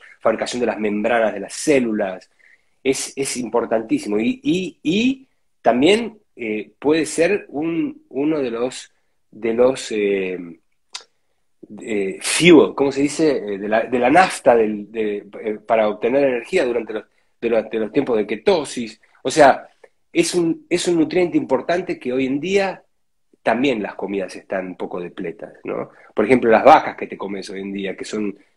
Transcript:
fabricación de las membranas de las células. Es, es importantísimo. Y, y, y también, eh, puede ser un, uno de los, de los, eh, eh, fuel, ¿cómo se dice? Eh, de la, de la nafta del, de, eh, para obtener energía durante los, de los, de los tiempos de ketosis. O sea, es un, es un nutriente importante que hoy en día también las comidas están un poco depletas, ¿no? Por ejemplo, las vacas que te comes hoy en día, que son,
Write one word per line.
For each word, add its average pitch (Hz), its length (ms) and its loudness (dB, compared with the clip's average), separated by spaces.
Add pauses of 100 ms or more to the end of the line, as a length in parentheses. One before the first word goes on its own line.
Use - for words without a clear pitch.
(180)
fabricación 110 400 -2
de 120 80 0
las 101 140 -4
membranas 107 520 0
de 101 80 -8
las 92 120 -12
células. 107 760 0 (540)
Es, - 320 -2
es 135 220 -6
importantísimo. 110 840 -2
Y, 120 240 -2
y, 170 400 -2
y 247 460 0 (340)
también, 175 560 2 (160)
eh, 107 420 -8
puede 151 300 0
ser 175 440 0
un, 156 580 -4
uno 147 320 -2
de 127 100 -2
los, 120 420 -6 (380)
de 113 240 -4
los, 123 380 2
eh, 92 640 -2 (1200)
eh, 98 400 -4
fuel, 151 540 6
¿cómo 139 180 0
se 139 100 -2
dice? 147 340 0
Eh, 101 220 -6
de 104 100 -6
la, 113 140 2
de 120 160 -4
la 123 120 2
nafta 165 440 4
del, 107 360 0
de, 104 360 -6 (160)
eh, 107 240 -6
para 110 220 2
obtener 123 360 0
energía 135 400 -2
durante 113 280 -2
los, 104 120 -8 (360)
de 117 100 -2
los, 110 200 0
de 113 80 -2
los 107 140 -4
tiempos 127 240 0
de 104 100 0
ketosis. 120 760 -2 (220)
O 131 80 -4
sea, - 380 6 (440)
es 170 220 0
un, 165 340 0
es 175 200 -2
un 175 80 2
nutriente 160 400 0
importante 147 600 -2
que 123 140 -6
hoy 131 140 0
en 135 120 -2
día 190 440 -2 (600)
también 120 400 0
las 95 120 -8
comidas 98 420 -6
están 92 320 -8
un 90 80 -12
poco 95 240 -8
depletas, 85 520 -12 (120)
¿no? 110 260 -8 (240)
Por 110 100 0
ejemplo, 123 260 4
las 107 140 6
vacas 147 320 8
que 104 100 -8
te - 120 -14
comes 98 320 -10
hoy 95 100 -10
en 98 120 -8
día, 95 240 -8
que - 80 -14
son, 104 340 -6 (180)